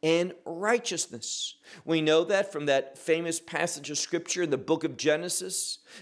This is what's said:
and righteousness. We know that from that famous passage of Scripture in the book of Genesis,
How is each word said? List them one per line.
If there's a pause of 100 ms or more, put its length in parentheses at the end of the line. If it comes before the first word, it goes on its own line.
and (120)
righteousness. (280)
We
know
that
from
that
famous
passage
of
Scripture
in
the
book
of
Genesis, (240)